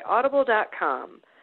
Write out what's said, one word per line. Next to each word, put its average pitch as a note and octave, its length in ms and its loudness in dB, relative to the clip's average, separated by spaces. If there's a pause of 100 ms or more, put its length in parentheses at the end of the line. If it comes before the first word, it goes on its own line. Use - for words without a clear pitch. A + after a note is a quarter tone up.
audible C4 380 2
dot G#3+ 240 2 (100)
com. C3+ 440 -4 (220)